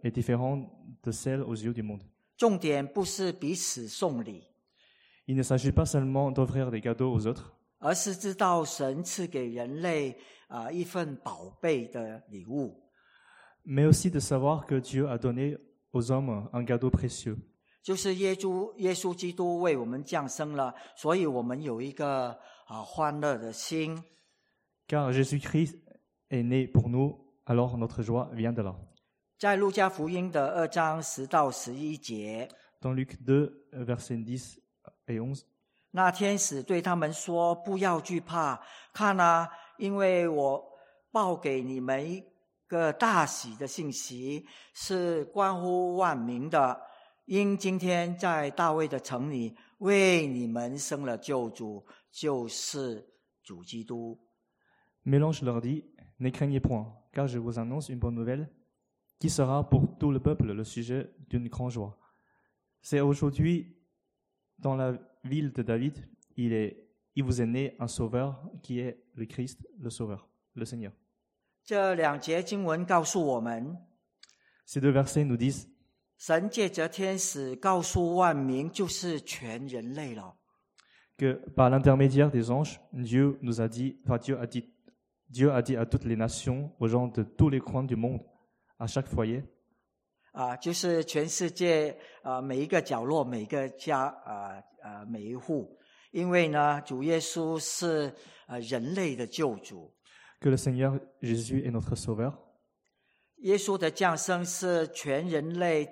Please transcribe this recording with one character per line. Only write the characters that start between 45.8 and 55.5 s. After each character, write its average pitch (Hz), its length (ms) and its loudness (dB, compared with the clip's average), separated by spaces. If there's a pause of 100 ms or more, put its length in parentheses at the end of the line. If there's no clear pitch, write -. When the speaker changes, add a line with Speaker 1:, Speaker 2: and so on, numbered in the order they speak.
Speaker 2:
万 170 220 2
民 120 300 -4
的。 135 320 4 (460)
因 202 300 2
今 185 220 -2
天 175 400 0
在 160 320 2
大 170 200 2
卫 156 160 2
的 139 140 -4
城 135 300 -4
里 117 260 -4 (220)
为 190 480 4
你 123 200 -2
们 120 300 -4
生 143 300 -6
了 117 100 -2
救 123 340 -4
主， 107 340 -10 (260)
就 135 380 -2
是 120 580 -6 (360)
主 90 220 -18
基 117 200 -10
督。” 117 340 -8 (880)
Speaker 1:
Mais 139 120 6
l'ange 151 260 4
leur 120 160 2